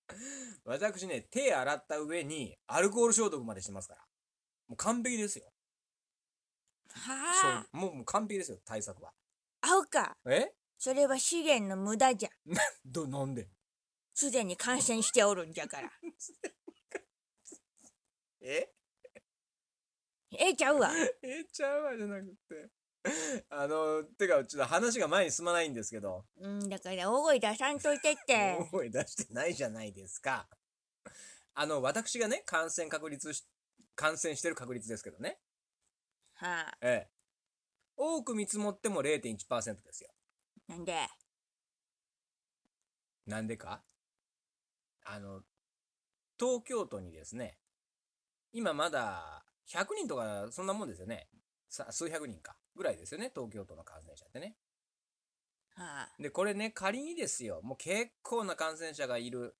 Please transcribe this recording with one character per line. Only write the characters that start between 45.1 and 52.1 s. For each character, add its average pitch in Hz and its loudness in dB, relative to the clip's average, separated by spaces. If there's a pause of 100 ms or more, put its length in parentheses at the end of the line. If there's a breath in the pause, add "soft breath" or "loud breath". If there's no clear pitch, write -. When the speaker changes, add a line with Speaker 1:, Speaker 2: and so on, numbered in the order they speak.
Speaker 1:
の、 98 -14 (920)
東 240 0
京 226 -2
都 107 -8
に 87 -12
で 78 -18
す 110 -12
ね、 113 -10 (920)
今 214 -2
ま 151 0
だ 90 -4 (200)
百 196 -4
人 349 -4
と 147 -4
か 107 -4
そ 175 -10
ん 190 -4
な 196 0
も 214 -4
ん 135 -8
で 92 -10
す 85 -18
よ 92 -12
ね。 - -10 (400)
さ-、 - -12
数 165 -4
百 151 -6